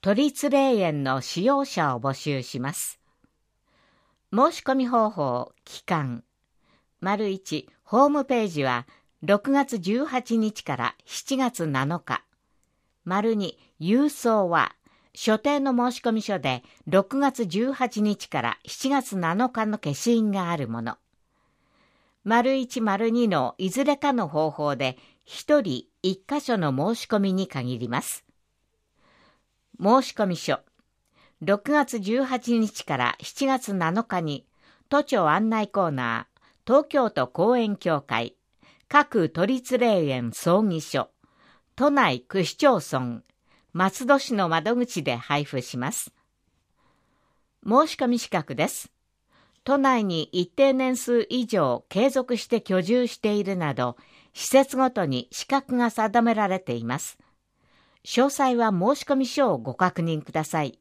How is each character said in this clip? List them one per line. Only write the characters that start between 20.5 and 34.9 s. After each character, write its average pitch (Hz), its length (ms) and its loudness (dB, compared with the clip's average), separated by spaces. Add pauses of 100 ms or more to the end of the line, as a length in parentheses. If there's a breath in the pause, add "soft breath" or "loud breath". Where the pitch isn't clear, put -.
あ 170 80 -2
る 131 100 -4
も 113 140 -6
の。 113 160 -8 (1300)
丸 240 320 4
一、 254 260 -2
丸 214 260 0
二 233 180 2
の 151 300 0
い 185 140 -2
ず 269 140 0
れ 285 120 2
か 285 160 0
の 220 160 -2
方 156 220 0
法 147 260 -2
で、 131 220 -2 (260 soft breath)
一 - 380 0
人 131 240 -4 (160)
一 185 260 -2
箇 294 140 -4
所 233 160 -2
の 151 140 0 (220)
申 - 0 -
し - 120 -10
込 214 140 0
み 196 120 0
に 185 140 -2
限 123 320 -6
り 117 100 -6
ま 120 140 -2
す。 - 200 -10 (1600 soft breath)
申 240 220 4
し - 80 -10
込 160 140 -2
み 175 100 -2
書。 - 240 -4 (800 soft breath)
六 202 320 0
月 285 260 2
十 214 240 0
八 247 380 0
日 214 240 -4
か 147 120 -4
ら 123 240 0
七 - 280 -4
月 247 260 -2
七 180 300 0
日 185 160 -2
に、 151 260 -6 (420 soft breath)
都 285 140 2